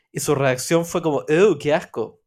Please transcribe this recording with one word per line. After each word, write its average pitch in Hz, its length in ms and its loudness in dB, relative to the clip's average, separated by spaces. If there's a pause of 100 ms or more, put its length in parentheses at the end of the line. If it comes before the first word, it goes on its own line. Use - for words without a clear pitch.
(100)
y 156 100 -10
su 151 140 0
reacción 135 500 0
fue 170 180 -4
como, 147 260 -2
"Ew, 170 300 4
qué 143 140 -2
asco". - 540 -4